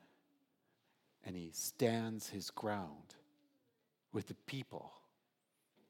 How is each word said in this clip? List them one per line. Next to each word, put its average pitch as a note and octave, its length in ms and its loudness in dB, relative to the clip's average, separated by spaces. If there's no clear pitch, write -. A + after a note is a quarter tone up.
and F#2 120 -6
he E2+ 160 -4
stands A2+ 800 4
his G2 220 -4
ground F2 640 -2
with G#2 160 0
the - 80 -8
people. - 580 -6